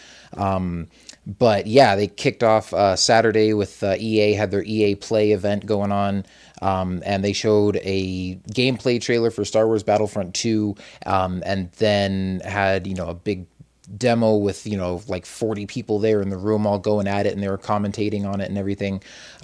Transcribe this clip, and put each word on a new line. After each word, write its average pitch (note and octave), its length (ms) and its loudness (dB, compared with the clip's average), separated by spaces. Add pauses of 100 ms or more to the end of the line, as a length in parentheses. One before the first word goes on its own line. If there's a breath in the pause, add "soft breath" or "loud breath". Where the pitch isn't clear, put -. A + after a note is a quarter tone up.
(380 loud breath)
Um, F#2 500 -2 (380 loud breath)
but, G#2 420 2
yeah, A2 300 6
they G#2 100 0
kicked - 360 -2
off, A2 300 4
uh, F#2+ 220 4
Saturday A2 580 4
with, G#2 300 -4
uh, G2 160 2
E G#2+ 220 2
A, G#2 120 4
had G2+ 180 0
their G2 120 -2
E A2 220 -2
A G2+ 100 2
Play G#2+ 380 0
event G2+ 320 -2
going G2+ 260 -2
on. G2+ 320 -2 (380 loud breath)
Um, F#2 440 -2
and G2 180 -2
they G2+ 100 0
showed G#2 500 2
a F#2 520 -4 (160)
gameplay B2 480 0
trailer A#2 300 0
for G#2+ 160 -4
Star A2 220 2
Wars A2 160 0
Battlefront G#2 500 -2
two, G#2+ 420 -2 (300 loud breath)
um, F#2 400 -2
and F#2 280 -4
then G2 720 0
had, G2 440 0
you F#2+ 80 -6
know, F2 140 -6
a F2 40 -6
big F#2 320 -6 (500)
demo A#2 420 2
with, G2+ 280 -2
you G#2 100 -4
know, F2+ 320 -4
like, F#2 200 -6
forty G#2 400 -6
people G#2+ 320 -4
there G#2+ 220 4
in G2 80 -2
the F#2+ 80 -6
room G#2+ 280 0
all G2+ 140 0
going G#2 280 0
at G2+ 200 0
it, F#2+ 60 0
and G2+ 100 -4
they G2 60 -2
were G2 100 -4
commentating G#2 640 -2
on G2 160 -4
it F#2+ 80 -6
and G2 80 -4
everything. G2 460 -4 (400 loud breath)